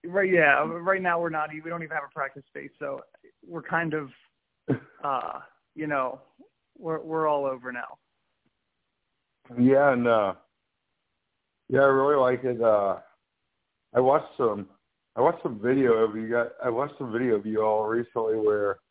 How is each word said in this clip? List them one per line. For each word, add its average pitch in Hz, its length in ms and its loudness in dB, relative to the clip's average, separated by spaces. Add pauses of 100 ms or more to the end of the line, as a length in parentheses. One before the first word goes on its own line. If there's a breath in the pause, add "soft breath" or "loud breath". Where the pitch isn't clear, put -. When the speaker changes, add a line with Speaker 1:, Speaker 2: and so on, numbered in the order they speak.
Speaker 1:
right, 190 260 0
yeah. 151 340 4
Right 175 380 -2
now 175 180 0
we're 170 80 -2
not 156 240 -6
e-, 156 80 -12
we 165 100 -12
don't 170 120 -8
even 156 140 -10
have 143 80 -6
a 139 100 -18
practice 139 320 -8
space, 139 320 -16
so 139 240 -10 (420)
we're 170 180 -14
kind 165 300 -4
of, 147 200 -6 (560)
Speaker 2:
<laughs> - 340 -6
Speaker 1:
uh, 135 380 -4 (340)
you 156 140 -8
know, 135 320 -2 (580)
we're, 160 220 -6
we're 160 260 -2
all 147 200 0
over 127 260 -8
now. - 260 -12 (1600)
Speaker 2:
Yeah, 135 340 6
and, 120 140 0
uh, 107 280 2 (1400)
yeah, 131 100 2
I 139 40 6
really 139 320 4
like 127 280 2
it. 120 180 -2
Uh, 101 340 2 (1000)
I 123 60 4
watched - 380 2
some, 104 300 -2 (480)
I 113 40 -6
watched 165 220 2
some 117 180 -6
video 127 340 2
of 110 220 0
you 110 140 -8
guys, 117 180 0 (160)
I 123 60 0
watched 135 260 -4
some 123 160 -10
video 120 220 0
of 101 100 -2
you 110 180 -2
all 107 240 2
recently 113 500 -2
where 104 420 0 (120)